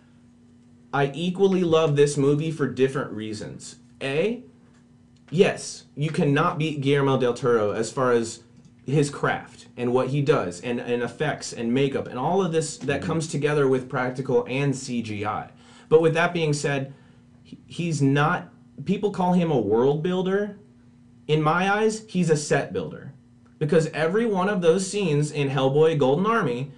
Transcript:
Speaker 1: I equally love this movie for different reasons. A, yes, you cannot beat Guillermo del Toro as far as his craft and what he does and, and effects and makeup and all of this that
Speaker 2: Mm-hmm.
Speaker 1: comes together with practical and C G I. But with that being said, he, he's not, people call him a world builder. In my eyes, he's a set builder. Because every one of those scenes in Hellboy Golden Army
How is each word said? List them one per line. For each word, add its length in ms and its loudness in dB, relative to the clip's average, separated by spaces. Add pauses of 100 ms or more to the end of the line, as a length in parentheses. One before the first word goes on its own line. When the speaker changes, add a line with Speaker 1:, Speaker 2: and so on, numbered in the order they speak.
(960)
Speaker 1:
I 200 0
equally 500 2
love 320 2
this 220 4
movie 320 2
for 180 -2
different 440 0
reasons. 640 -12 (260)
A, 400 -2 (880)
yes, 540 0 (120)
you 140 -2
cannot 480 2
beat 240 -4
Guillermo 360 2
del 160 2
Toro 360 2
as 200 -2
far 220 0
as 300 -2 (420)
his 240 2
craft 680 -6
and 180 0
what 140 2
he 120 0
does 400 0
and, 200 -4
and 220 -2
effects 500 -6
and 200 -4
makeup 360 0
and 100 -10
all 260 0
of 80 -2
this 260 -2
that 220 -2
Speaker 2:
Mm-hmm. 60 -6
Speaker 1:
comes 220 -2
together 400 2
with 200 0
practical 600 0
and 280 0
C 260 -6
G 220 -6
I. 260 -6 (380)
But 140 6
with 120 2
that 200 0
being 180 0
said, 400 -4 (500)
he, 240 -20
he's 360 -4
not, 460 2 (360)
people 280 -2
call 200 0
him 180 2
a 80 2
world 440 2
builder. 560 -2 (680)
In 140 2
my 320 2
eyes, 360 0
he's 200 0
a 80 4
set 360 -2
builder. 400 -8 (460)
Because 300 2
every 380 0
one 220 0
of 120 0
those 300 2
scenes 400 0
in 180 -2
Hellboy 500 2
Golden 280 2
Army 520 -2